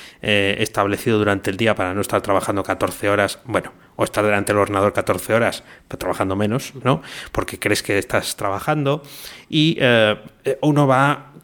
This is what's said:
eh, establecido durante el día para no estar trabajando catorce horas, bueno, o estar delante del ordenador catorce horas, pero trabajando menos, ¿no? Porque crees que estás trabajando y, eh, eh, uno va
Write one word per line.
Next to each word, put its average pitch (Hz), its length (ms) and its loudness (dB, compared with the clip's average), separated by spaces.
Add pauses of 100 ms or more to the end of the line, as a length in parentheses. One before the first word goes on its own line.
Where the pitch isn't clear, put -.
(220)
eh, 101 380 2
establecido 107 580 0
durante 101 320 0
el 98 60 -4
día 110 180 2
para 92 200 -2
no 101 80 -2
estar 101 200 0
trabajando 98 420 0
catorce 95 440 -4
horas, 101 380 0
bueno, 104 260 -4 (240)
o 117 80 0
estar 104 220 0
delante 104 260 0
del 104 80 2
ordenador 98 320 2
catorce 98 420 -2
horas, 113 300 0 (240)
pero - 120 -12
trabajando 95 360 -2
menos, 107 380 -2 (100)
¿no? 139 180 2 (300)
Porque - 280 -4
crees 101 220 0
que 101 160 0
estás - 380 -2
trabajando 139 680 -2 (460)
y, 156 300 2
eh, 110 380 4 (260)
eh, 135 180 0
uno 147 240 4
va 135 420 2 (160)